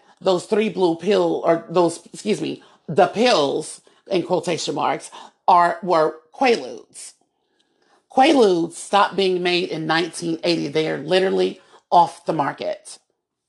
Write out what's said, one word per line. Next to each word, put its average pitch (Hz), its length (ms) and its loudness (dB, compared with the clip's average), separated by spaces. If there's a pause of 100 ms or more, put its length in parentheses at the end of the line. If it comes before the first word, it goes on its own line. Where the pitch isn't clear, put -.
(200)
those 180 260 0
three 214 240 0
blue 170 260 0
pill, 170 480 0
or 165 240 0
those, 170 440 0
excuse 190 280 -4
me, 139 220 -8 (260)
the 175 200 4
pills, 160 760 0 (280)
in 170 120 0
quotation 165 520 -4
marks, 143 360 -4 (360)
are, 175 360 4
were 170 340 0 (180)
Quaaludes. 147 800 -4 (1000)
Quaaludes 220 600 4
stopped - 420 0
being 185 280 0
made 175 260 -2
in 160 180 -8
nineteen 165 560 -4
eighty. 165 260 -2
They 156 220 -2
are 156 80 -4
literally 185 640 0 (300)
off - 340 2
the 175 80 -4
market. 143 640 -6 (500)